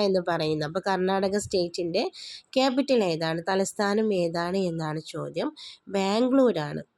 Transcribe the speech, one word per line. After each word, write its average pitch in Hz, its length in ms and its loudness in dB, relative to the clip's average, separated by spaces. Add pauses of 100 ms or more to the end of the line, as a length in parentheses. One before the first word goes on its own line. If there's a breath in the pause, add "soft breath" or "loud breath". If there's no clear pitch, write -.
എന്ന് 185 200 2
പറയുന്നത്. 156 420 0
അപ്പോൾ 185 180 -6
കർണാടക 190 500 0
സ്റ്റേറ്റിൻ്റെ 180 680 -2 (520 loud breath)
ക്യാപിറ്റൽ 262 480 2
ഏതാണ്, 165 360 0 (100)
തലസ്ഥാനം 202 640 0
ഏതാണ് 175 460 0 (100)
എന്നാണ് 160 320 -4 (100)
ചോദ്യം. 156 380 -4 (460 loud breath)
ബാംഗ്ലൂരാണ്. 196 880 2 (140)